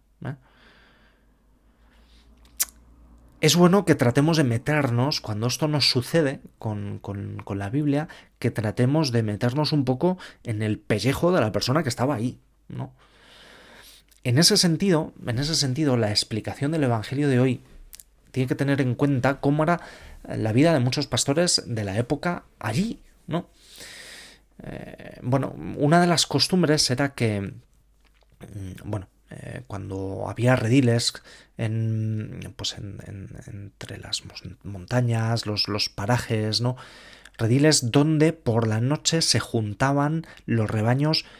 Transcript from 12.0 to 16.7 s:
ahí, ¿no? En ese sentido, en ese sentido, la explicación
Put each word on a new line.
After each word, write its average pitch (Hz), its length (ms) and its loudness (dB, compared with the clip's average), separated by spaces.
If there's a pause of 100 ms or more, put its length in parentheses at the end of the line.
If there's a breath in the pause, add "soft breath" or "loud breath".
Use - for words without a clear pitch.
ahí, 117 240 -4 (300)
¿no? 127 260 -10 (1300 loud breath)
En 120 160 4
ese 185 180 6
sentido, 170 560 2 (140)
en 113 100 -2
ese 147 160 -2
sentido, 135 420 0
la 113 140 2
explicación 104 600 -4